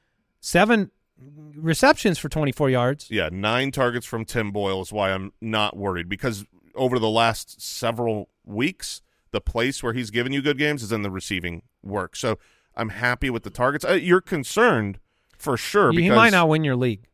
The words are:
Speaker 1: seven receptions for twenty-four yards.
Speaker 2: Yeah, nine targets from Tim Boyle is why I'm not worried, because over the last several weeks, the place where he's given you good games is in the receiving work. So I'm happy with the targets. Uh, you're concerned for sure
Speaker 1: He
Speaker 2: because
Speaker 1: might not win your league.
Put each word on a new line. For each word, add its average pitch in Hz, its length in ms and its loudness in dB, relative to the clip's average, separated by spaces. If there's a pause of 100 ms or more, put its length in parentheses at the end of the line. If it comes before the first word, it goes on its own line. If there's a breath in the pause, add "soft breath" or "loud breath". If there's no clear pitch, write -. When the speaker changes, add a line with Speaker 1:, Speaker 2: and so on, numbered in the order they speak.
(420)
Speaker 1:
seven 208 500 2 (640)
receptions 156 640 2
for 151 120 -8
twenty-four 143 400 0
yards. 127 420 0
Speaker 2:
Yeah, 90 200 0
nine 110 400 0
targets 123 340 0
from 113 200 -6
Tim 110 260 -4
Boyle 98 300 -2
is 95 120 -12
why 101 180 0
I'm 95 300 -6
not 110 360 -2
worried, 90 320 -4
because 104 360 -6 (300)
over 127 240 0
the 110 100 2
last 113 520 0
several 117 680 -4 (160)
weeks, 127 560 -6 (300)
the 104 100 -2
place 123 420 -2
where 120 100 -2
he's 117 180 -6
given 120 200 -2
you 139 100 -2
good 139 160 0
games 147 260 0
is 104 100 -8
in 110 80 0
the 101 100 -4
receiving 90 520 -6 (200)
work. 95 320 -8
So 113 220 -2 (380)
I'm 113 140 -4
happy 123 400 -2
with 117 140 -4
the 104 60 -14
targets. 131 340 -2
Uh, 135 100 2
you're 180 280 4
concerned 143 800 0 (380)
for 127 200 -2
sure 175 340 2
Speaker 1:
He 165 60 2
Speaker 2:
because 170 180 4
Speaker 1:
might 226 160 8
not 175 160 4
win 156 160 2
your 139 140 0
league. 120 360 -2